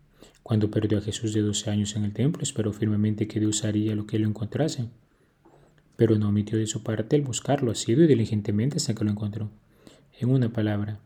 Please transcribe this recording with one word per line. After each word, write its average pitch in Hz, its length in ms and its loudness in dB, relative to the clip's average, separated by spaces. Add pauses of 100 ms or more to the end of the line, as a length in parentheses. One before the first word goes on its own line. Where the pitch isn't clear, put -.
(420)
Cuando 107 300 2
perdió 107 260 2
a 98 40 -6
Jesús 104 320 -4
de 107 60 2
doce 104 300 -2
años 104 240 0
en 107 80 -2
el 101 100 -2
templo, 139 300 0
esperó 107 300 -2
firmemente 107 560 0
que - 100 -4
Dios 107 260 0
haría 107 300 0
lo 104 140 -6
que 113 100 -2
lo 107 100 2
encontrase, 117 600 -2 (1040)
pero 110 240 4
no 104 120 0
omitió 104 280 0
de 110 80 -2
su 107 160 -6
parte 107 320 -2
el 147 80 4
buscarlo 131 480 -2
asiduo 117 320 2
y 170 60 6
diligentemente 110 680 2
hasta - 140 -2
que 107 120 -4
lo 107 80 2
encontró. 107 380 -6 (680)
En 120 120 0
una 123 220 2
palabra 104 540 -2